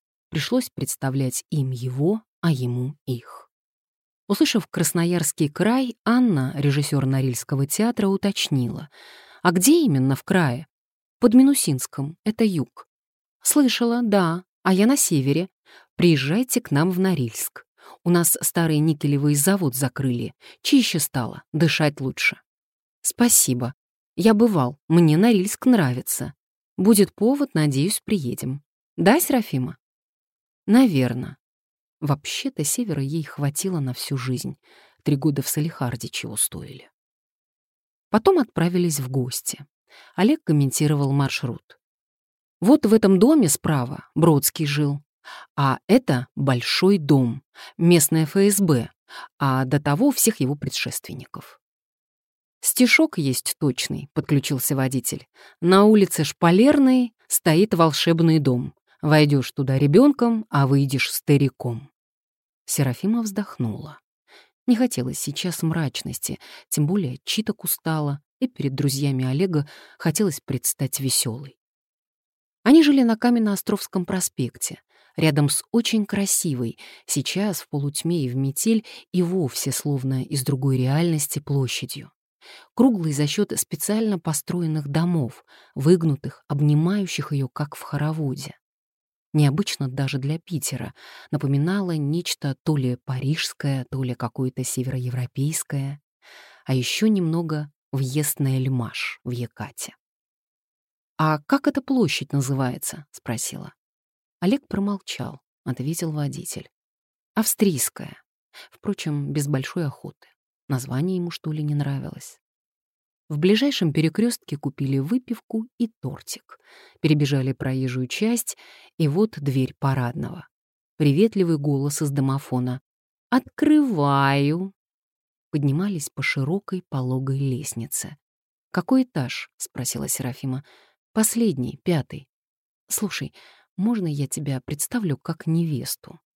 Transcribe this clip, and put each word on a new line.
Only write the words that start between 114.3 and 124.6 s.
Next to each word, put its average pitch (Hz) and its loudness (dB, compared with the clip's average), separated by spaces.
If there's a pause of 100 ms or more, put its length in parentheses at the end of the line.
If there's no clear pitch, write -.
купили 139 -4
выпивку 226 -4 (100)
и 226 -2
тортик. - -14 (400)
Перебежали 143 2
проезжую 127 -4
часть, 226 -4 (400)
и 160 2
вот 180 0
дверь 135 -2
парадного. 135 -4 (500)
Приветливый 170 2
голос 143 -2
из 151 -2
домофона. 135 -4 (480)
«Открываю!» 165 0 (800)